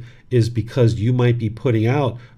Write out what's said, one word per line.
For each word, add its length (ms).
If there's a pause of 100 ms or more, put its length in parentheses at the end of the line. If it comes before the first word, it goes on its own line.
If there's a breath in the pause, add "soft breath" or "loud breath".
(320 loud breath)
is 180
because 460
you 180
might 240
be 120
putting 360
out 320 (200 loud breath)